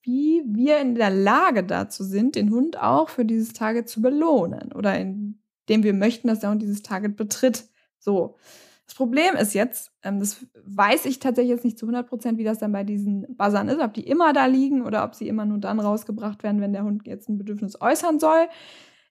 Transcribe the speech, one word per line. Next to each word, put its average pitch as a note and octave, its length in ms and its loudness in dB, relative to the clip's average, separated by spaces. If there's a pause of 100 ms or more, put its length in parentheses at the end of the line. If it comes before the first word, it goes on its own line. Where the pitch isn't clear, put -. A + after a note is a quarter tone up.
wie D4 440 2
wir B3+ 340 2
in B3+ 160 0
der A3+ 140 2
Lage G#3 560 4
dazu F#3+ 400 -4
sind, G#3 300 0
den G#3 160 2
Hund B3+ 300 0
auch C#4 280 2
für A#3+ 160 -2
dieses A3+ 260 0
Target A#3 380 -4
zu A3 120 -6
belohnen C#4 720 2
oder G3 260 0
indem G#3 840 -2
wir G#3 100 2
möchten, A3+ 360 0
dass A3 100 0
der G3+ 120 -2
Hund G#3+ 100 0
dieses G3+ 200 -4
Target G#3 360 -6
betritt. A3+ 480 0 (340)
So. G3 380 -2 (480)
Das - 80 -20
Problem C#4+ 420 2
ist G#3 200 0
jetzt, A3+ 360 -4 (120)
ähm, G3+ 160 -4
das G3+ 260 -6 (180)
weiß G3+ 440 2
ich C4 120 -2
tatsächlich B3 360 0
jetzt A#3+ 100 -2
nicht A3+ 140 -4
zu A3 80 -8
hundert A#3+ 200 -4
Prozent, A3+ 300 -4
wie A3+ 60 -4
das G#3+ 160 -2
dann G#3 120 -4
bei G3 120 -2
diesen G#2 420 -4 (100)
Buzzern G3+ 320 2
ist, D4+ 140 0
ob D#4 140 -2
die E4+ 120 -8
immer D#4+ 240 4
da C#4 140 4
liegen C4 380 2
oder G#3+ 200 -2
ob G#3+ 120 -6
sie - 120 -10
immer A3 160 -2
nur G#3 140 -2
dann G3+ 220 -2
rausgebracht G#3 640 -4
werden, G#3 180 0
wenn G3+ 100 -2
der G3+ 120 -4
Hund G#3 240 -4
jetzt G3+ 200 -14
ein G#3 120 -4
Bedürfnis G#3 420 -8
äußern D#4 380 2
soll. D#4+ 280 4 (640)